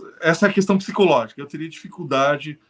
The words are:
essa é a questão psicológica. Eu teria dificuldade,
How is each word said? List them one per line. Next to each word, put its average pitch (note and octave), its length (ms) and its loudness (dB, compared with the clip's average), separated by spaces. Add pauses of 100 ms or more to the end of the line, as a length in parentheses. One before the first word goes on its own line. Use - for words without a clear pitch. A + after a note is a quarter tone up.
(200)
essa E3+ 280 2
é - 20 0
a G3+ 40 -4
questão G3 240 2
psicológica. D3+ 640 0
Eu C#3+ 60 -12
teria D#3+ 240 -10
dificuldade, D3 880 -4 (100)